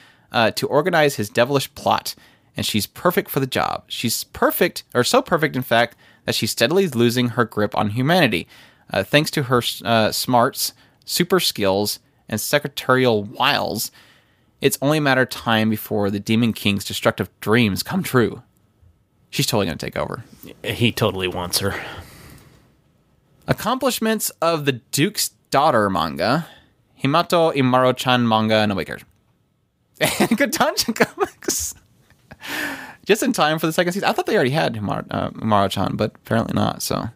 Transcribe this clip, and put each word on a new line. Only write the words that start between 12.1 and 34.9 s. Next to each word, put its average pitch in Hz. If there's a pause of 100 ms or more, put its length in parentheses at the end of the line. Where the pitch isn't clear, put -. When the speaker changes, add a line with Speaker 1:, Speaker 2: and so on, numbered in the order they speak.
Speaker 1:
and 110
secretarial 127
wiles, 104 (680)
it's 139
only 147
a -
matter 135
of 120
time 110
before 107
the 101
Demon 113
King's 101
destructive - (120)
dreams 104
come 190
true. 117 (880)
She's -
totally 104
gonna 76
take -
over. - (400)
Speaker 2:
He 113
totally 95
wants 90
her. 98 (1700)
Speaker 1:
Accomplishments 226 (120)
of 160
the 139
Duke's - (200)
Daughter 135
manga. 87 (560)
Himato 165
Imaro-chan 127
manga 110
and 107
a -
week. 82
<laughs> 57 (1000)
And -
Kodansha 277
Comics. - (1300)
Just -
in 254
time 156
for 165
the 156
second 175
season. 196
I 208
thought 359
they 302
already 147
had 147
Himar-, 104